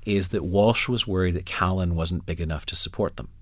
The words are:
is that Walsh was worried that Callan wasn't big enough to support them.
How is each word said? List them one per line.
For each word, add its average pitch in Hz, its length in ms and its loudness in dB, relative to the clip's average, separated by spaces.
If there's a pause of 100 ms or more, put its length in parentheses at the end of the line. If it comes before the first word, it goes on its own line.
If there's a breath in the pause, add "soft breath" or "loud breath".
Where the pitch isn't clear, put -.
is 98 240 2
that 90 140 -2
Walsh 101 460 4
was 120 180 0
worried 92 280 2
that 87 100 -4
Callan 92 500 0
wasn't 82 300 0
big 82 160 -4
enough 78 240 -4
to - 100 -6
support - 400 -2
them. - 140 -12 (120)